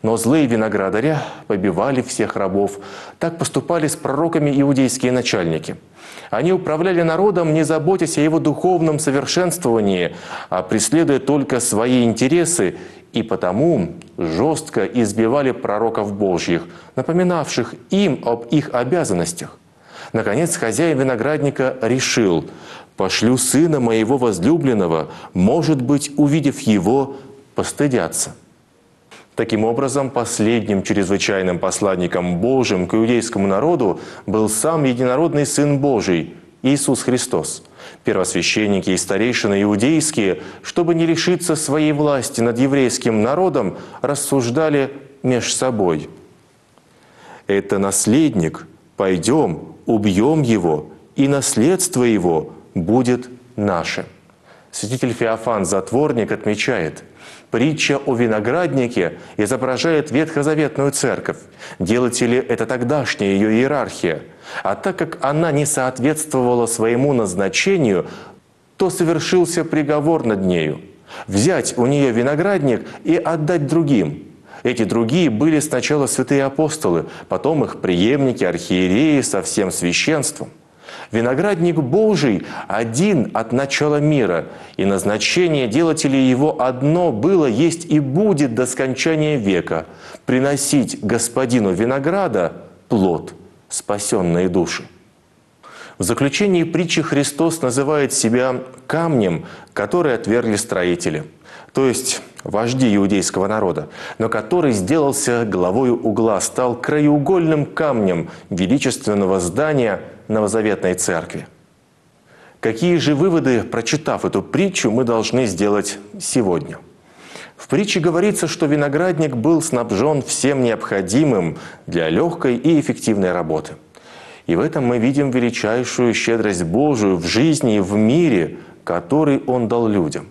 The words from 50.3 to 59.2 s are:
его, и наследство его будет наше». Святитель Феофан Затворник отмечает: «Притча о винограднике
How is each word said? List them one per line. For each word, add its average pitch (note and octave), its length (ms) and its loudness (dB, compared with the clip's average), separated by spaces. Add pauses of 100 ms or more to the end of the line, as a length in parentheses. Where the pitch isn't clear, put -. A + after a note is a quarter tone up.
его, F2 460 0 (280)
и C#3 100 2
наследство B2 800 0
его F2 460 2 (240)
будет A#2+ 560 0 (260)
наше». F#2 480 -2 (640)
Святитель A#2+ 440 -4
Феофан A2+ 500 0
Затворник A2 680 0
отмечает: G#2 680 -4 (480)
«Притча C#3 560 0
о C3+ 80 0
винограднике A#2+ 1040 0 (180)